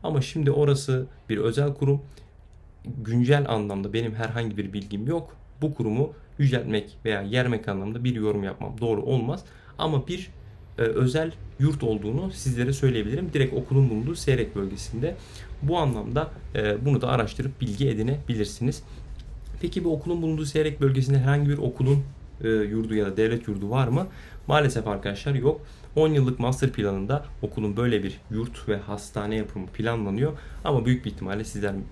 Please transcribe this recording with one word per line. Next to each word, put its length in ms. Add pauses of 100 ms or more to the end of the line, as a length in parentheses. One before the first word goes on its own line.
Ama 180
şimdi 300
orası 540 (240)
bir 80
özel 360
kurum. 280 (840)
Güncel 640
anlamda 440
benim 220
herhangi 420
bir 160
bilgim 340
yok. 280 (260)
Bu 120
kurumu 400 (240)
yüceltmek 680
veya 160
yermek 460
anlamında 360
bir 120
yorum 280
yapmam 380
doğru 200
olmaz. 420 (340)
Ama 300
bir, 220 (480)
e, 40
özel 500 (280)
yurt 240
olduğunu 480
sizlere 420
söyleyebilirim. 600
Direkt 200
okulun 360
bulunduğu 260
Seyrek 400
bölgesinde. 600 (460)
Bu 160
anlamda, 540 (240)
e, 300
bunu 160
da 60
araştırıp 540
bilgi 280
edinebilirsiniz. 920 (800)
Peki 220
bu 100
okulun 280
bulunduğu 240
Seyrek 360
bölgesinde 380
herhangi 300
bir 80
okulun, 460 (400)
e, 60
yurdu 460
ya 100
da 120
devlet 300
yurdu 220
var 180
mı? 200 (400)
Maalesef 400
arkadaşlar 480
yok. 260 (340)
On 180
yıllık 260
master 320
planında 540 (160)
okulun 360
böyle 260
bir 140 (140)
yurt 380
ve 80
hastane 580
yapımı 320
planlanıyor. 640 (300)
Ama 220
büyük 200
bir 60
ihtimalle 320
sizler 300 (180)